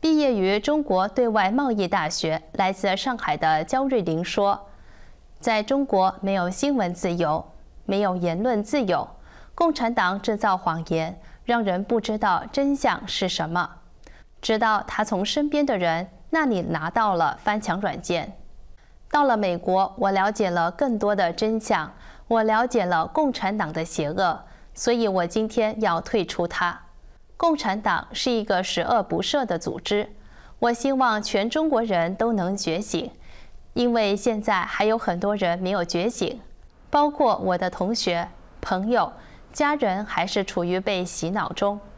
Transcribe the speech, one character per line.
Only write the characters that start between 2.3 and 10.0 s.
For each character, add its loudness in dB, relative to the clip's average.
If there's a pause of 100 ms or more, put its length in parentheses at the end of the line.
来 0
自 0
上 -2
海 -2
的 2
焦 0
瑞 2
玲 0
说 0 (720)
：“在 0
中 0
国 2
没 0
有 0
新 0
闻 0
自 -2
由， -2 (340)
没 0
有 2
言 0
论 2
自 0
由， 0 (460)
共 2
产 -2
党 2